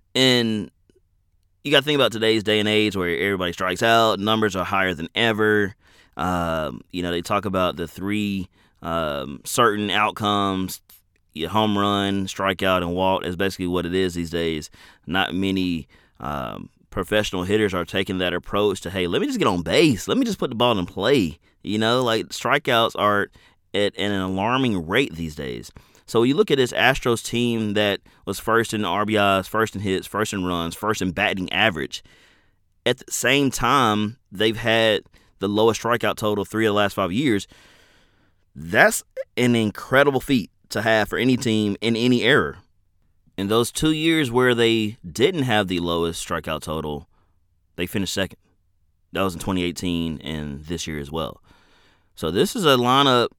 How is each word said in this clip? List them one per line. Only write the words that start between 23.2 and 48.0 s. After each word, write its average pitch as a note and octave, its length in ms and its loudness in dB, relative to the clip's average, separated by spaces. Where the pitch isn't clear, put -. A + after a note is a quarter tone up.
at G2 240 0
an G2+ 140 -2
alarming G2 760 -2
rate A2 260 0
these D#2+ 220 -8
days. B1+ 340 -10
So A#2 200 2
you C3+ 100 4
look G3+ 160 2
at D3 60 2
this B2+ 160 2
Astros A#2+ 520 0
team A#2 500 -2
that G2+ 260 0
was G2 160 -6
first A2+ 340 0
in G#2+ 100 -2
R G2 220 -2
B G#2+ 80 0
Is, G2 320 2
first G#2+ 300 -2
in G2 60 -6
hits, F#2+ 260 -2
first G#2 240 -2
in G2 120 -2
runs, E2+ 300 -2
first G#2 260 -4
in F#2 120 -2
batting F#2 400 -2
average. F2+ 500 -2
At B2 140 0
the - 140 -18
same C3+ 400 2
time, A#2 640 2
they've G#2+ 240 0
had A2+ 460 2
the G2 100 -4
lowest G#2+ 320 2
strikeout A2+ 360 0
total G#2 280 -2
three G#2+ 220 -2
of G#2+ 40 2
the G2+ 40 0
last G#2 200 2
five F#2+ 180 -2
years. A2+ 340 0
That's G#2+ 480 2
an A#2+ 180 2
incredible C3 640 2
feat B2+ 300 -2
to - 120 -4
have A2 260 2
for - 80 -4
any B2 200 2
team A2 440 0
in A#2 140 0
any A#2+ 300 2
era. G#2+ 340 2
In G2 80 -4
those A2+ 240 2
two D#3 220 0
years D#3 400 0
where B2+ 220 4
they A2+ 440 2
didn't C#3 360 0
have G#2+ 240 2
the F2+ 100 0
lowest E2+ 480 -2
strikeout D#2+ 360 -6
total, D2+ 460 -8
they F2+ 100 -4
finished G2 260 -4